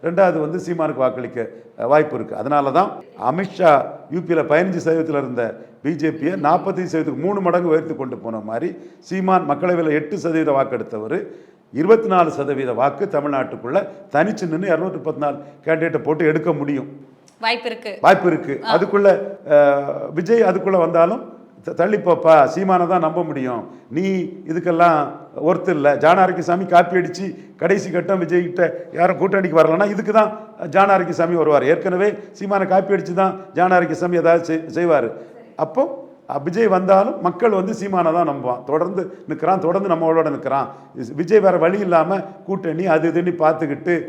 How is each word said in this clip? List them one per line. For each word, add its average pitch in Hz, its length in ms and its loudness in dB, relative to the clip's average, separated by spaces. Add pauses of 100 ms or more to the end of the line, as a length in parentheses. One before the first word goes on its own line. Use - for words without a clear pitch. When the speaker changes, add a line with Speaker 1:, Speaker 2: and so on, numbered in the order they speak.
Speaker 1:
ரெண்டாவது 170 380 2
வந்து 156 180 -4
சீமானுக்கு 160 440 -4
வாக்களிக்க, 123 360 -2 (380)
அஹ், 113 100 -6
வாய்ப்பு 151 300 4
இருக்கு. 113 200 -8
அதனால 139 340 0
தான் 180 200 2 (300)
அமித்ஷா 165 520 2 (380)
யூ 170 100 -4
பில 160 220 0
பதினஞ்சு 170 380 2
சதவீதத்துல 160 400 0
இருந்த 123 220 -4 (400)
பி 156 120 -2
ஜே 156 160 -2
பியை 165 260 -4
நாற்பத்தஞ்சு 180 540 0
சதவீதத்துக்கு 151 340 -4
மூணு 202 160 -2
மடங்கு 175 280 0
உயர்த்தி 156 260 0
கொண்டு 127 220 -8
போன 113 240 -10
மாதிரி 113 280 -6 (320)
சீமான் 185 440 0
மக்களை 147 300 0
வில 165 160 0
எட்டு 156 280 -2
சதவீத 156 340 0
வாக்கு 135 220 0
எடுத்தவர் 113 440 -6 (560)
இருபத்தி 208 340 4
நாலு 180 220 4
சதவீத 135 420 -4
வாக்கு 139 360 0
தமிழ்நாட்டுக்குள்ள 139 680 -4 (320)
தனிச்சு 180 360 0
நின்னு 180 220 -4
இருநூத்தி 170 260 0
முப்பத்தி 135 260 -8
நாலு 143 160 -2 (260)
கேண்டிடேட்டை 160 360 0
போட்டு 151 260 -2
எடுக்க 156 280 2
முடியும். 143 360 -4 (520)
Speaker 2:
வாய்ப்பு 233 260 -2
இருக்கு. 220 340 -10
Speaker 1:
வாய்ப்பு 180 260 -4
இருக்கு. 143 340 -6
Speaker 2:
ஆ. - 80 -12
Speaker 1:
அதுக்குள்ள, 185 400 0 (400)
அஹ், 143 680 0
விஜய் 202 280 0
அதுக்குள்ள 190 360 0
வந்தாலும் 170 440 2 (400)
த-, 170 100 -10
தள்ளி 196 240 0
போப்பா, 160 480 4
சீமானை 180 420 0
தான் 180 140 0
நம்ப 160 240 -2
முடியும், 127 380 -6 (280)
நீ 160 140 -4 (420)
இதுக்கெல்லாம் 165 520 2 (380)
ஒர்த்து 180 340 0
இல்ல. 147 260 2
ஜான 160 240 6
ஆரோக்கியசாமி 180 460 0
காப்பி 175 300 4
அடிச்சு 180 300 -2 (300)
கடைசி 185 340 -2
கட்டம் 175 280 -2
விஜய் 175 240 0
கிட்ட 175 200 -2 (300)
யாரும் 175 260 2
கூட்டணிக்கு 185 360 0
வரலன்னா 165 360 4
இதுக்கு 208 220 -4
தான் 214 180 4 (400)
ஜான 196 220 4
ஆரோக்கியசாமி 170 420 0
வருவார். 151 300 4
ஏற்கனவே 180 440 2 (240)
சீமானை 196 340 -2
காப்பி 190 280 2
அடிச்சு 175 200 -4
தான் 190 260 0 (140)
ஜான 180 200 4
ஆரோக்கியசாமி 175 420 0
ஏதாவது 165 280 4
செய்-, 160 240 -4
செய்வாரு. 160 420 2 (460)
அப்போ, 156 260 -2 (460)
அஹ், 139 140 -6
விஜய் 185 260 0
வந்தாலும் 190 520 4
மக்கள் 240 300 0
வந்து 196 240 0
சீமானை 180 380 0
தான் 170 160 2
நம்புவான். 123 360 -4
தொடர்ந்து 175 640 -4
நிக்கிறான், 170 300 0
தொடர்ந்து 190 300 -2
நம்மளோட 165 420 2
நிக்கிறான். 135 380 -2 (480)
விஜய் 180 240 4
வேற 185 160 4
வழி 175 220 2
இல்லாம 175 320 2 (340)
கூட்டணி 170 420 -4
அது 160 240 4
இதுன்னு 175 260 0
பார்த்துக்கிட்டு 156 580 0 (140)